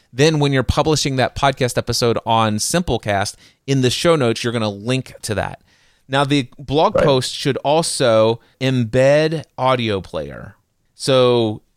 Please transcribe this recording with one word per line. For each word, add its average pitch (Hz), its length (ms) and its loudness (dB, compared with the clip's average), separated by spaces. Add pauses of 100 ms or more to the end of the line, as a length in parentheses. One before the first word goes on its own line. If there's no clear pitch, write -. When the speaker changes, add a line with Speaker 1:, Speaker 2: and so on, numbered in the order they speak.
(120)
Speaker 1:
Then 147 280 2
when 143 120 2
you're 135 120 2
publishing 147 520 0
that 127 180 0
podcast 135 440 -2
episode 117 480 -2
on 110 320 0
Simplecast, 107 800 -2 (300)
in 135 140 0
the 127 100 4
show 165 280 2
notes, 117 260 0
you're 120 80 -4
gonna 113 160 -2
link 110 540 -6
to 107 140 -6
that. 95 260 -6 (460)
Now, 135 160 0
the 139 260 0 (100)
blog 151 360 0
Speaker 2:
Right. - 80 2
Speaker 1:
post 135 300 0
should 135 240 -4
also 117 800 2 (220)
embed 131 800 2 (140)
audio 120 440 -2
player. 71 540 -10 (380)
So 123 720 2 (140)